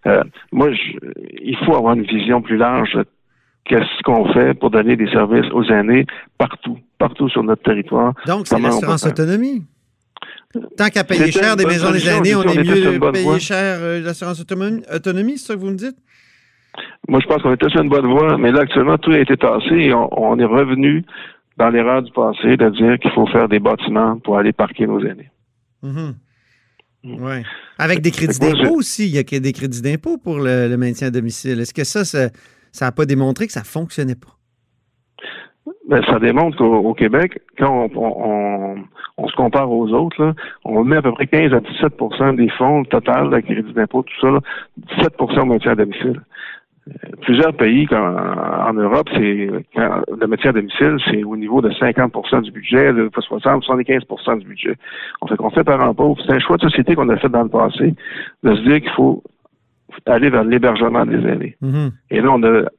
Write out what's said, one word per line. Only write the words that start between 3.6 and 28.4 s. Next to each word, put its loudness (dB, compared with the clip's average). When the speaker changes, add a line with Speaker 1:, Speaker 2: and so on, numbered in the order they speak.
Speaker 1:
qu'est-ce 0
qu'on 2
fait 4
pour 2
donner 2
des 0
services 2
aux 2
aînés 2
partout, -4
partout -2
sur -2
notre 0
territoire. 0
Speaker 2:
Donc, -2
c'est 0
Speaker 1:
Comment 0
on 2
peut 2
Speaker 2:
l'assurance 0
Speaker 1:
faire ? 2
Speaker 2:
autonomie. -2
Tant 2
qu'à -2
payer 2
Speaker 1:
C'était 2
Speaker 2:
cher 2
Speaker 1:
une 0
Speaker 2:
des 2
Speaker 1:
bonne 2
Speaker 2:
maisons 0
des 2
Speaker 1:
solution, 0
Speaker 2:
aînés, 2
Speaker 1:
c'est 4
Speaker 2:
on 2
Speaker 1:
sûr, 2
Speaker 2:
est 2
Speaker 1:
on 2
était 2
sur 4
Speaker 2:
mieux 2
Speaker 1:
une 0
bonne 2
Speaker 2:
payer 0
Speaker 1:
voie. 2
Speaker 2:
cher, -2
euh, -4
l'assurance -8
autonomie, -6
autonomie, -2
c'est -18
ça -6
que -8
vous -6
me -4
dites ? -10
Speaker 1:
Moi, 4
je -2
pense 0
qu'on 2
était 0
sur 2
une 0
bonne 2
voie, 4
mais 2
là, 4
actuellement, 2
tout 0
a 6
été 4
tassé 2
et 4
on, 2
on 0
est 2
revenu 2
dans 4
l'erreur 2
du -14
passé 2
de 6
dire 2
qu'il 0
faut 2
faire 2
des 4
bâtiments 0
pour 0
aller 2
parquer -2
nos -2
aînés. -8
Speaker 2:
Mhm. -8
Speaker 1:
Mm. -12
Speaker 2:
Ouais. -8
Avec 0
des 2
crédits -2
Speaker 1:
Fait 2